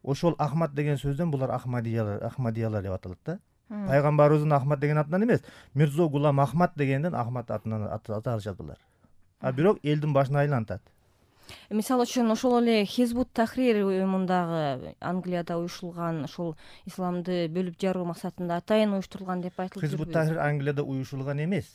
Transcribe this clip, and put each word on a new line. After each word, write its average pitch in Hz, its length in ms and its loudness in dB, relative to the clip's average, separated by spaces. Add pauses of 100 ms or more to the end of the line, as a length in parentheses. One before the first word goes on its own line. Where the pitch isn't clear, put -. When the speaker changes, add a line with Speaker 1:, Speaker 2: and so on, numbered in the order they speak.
Speaker 1:
Ошол 147 340 0
Ахмад 147 380 0
деген 147 220 0
сөздөн 143 340 -2
булар 131 200 0
Ахмадиялар, 117 720 -2
Ахмадиялар 113 600 -2
деп 98 80 -4
аталат 92 340 -8
да. 170 140 -6 (300)
Speaker 2:
Мгм. 208 180 -6
Speaker 1:
Пайгамбарыбыздын 147 640 4
Ахмад 139 260 2
деген 147 200 2
атынан 165 240 0
эмес, 247 180 2 (320)
Мирзо 151 360 4
Гулам 143 300 4
Ахмад 139 360 2
дегенден 143 400 0
Ахмад 120 340 -4
атынан 107 380 -4
ат-, - 220 -8
аты 110 200 -4
алышат 104 280 -4
булар. 73 200 -12 (600)
А 131 80 -4
Speaker 2:
Мгм. 127 80 -2
Speaker 1:
бирок 175 280 4
элдин 151 300 0
башына 139 280 4
айлантат. 120 400 0 (880)
Speaker 2:
Мисалы 240 340 0
үчүн, 240 280 2
ошол 240 300 4
эле 226 240 4
Хизбут 240 480 0
Тахрир 226 520 2
уюмундагы, 180 1160 0
Англияда 175 560 -4
уюшулган, 170 680 -6
ошол 170 320 -6 (300)
исламды 180 640 -2
бөлүп 175 300 -4
жаруу 185 260 -2
максатында 170 560 -4
атайын 214 320 2
уюштурулган 185 480 -6
деп 180 180 -8
айтылып 185 260 -6
Speaker 1:
Хизбут 151 220 -2
Speaker 2:
жүрбү? 160 60 -10
Speaker 1:
Тахрир 160 260 2
Англияда 147 440 0
уюшулган 135 600 -4
эмес. 180 300 -2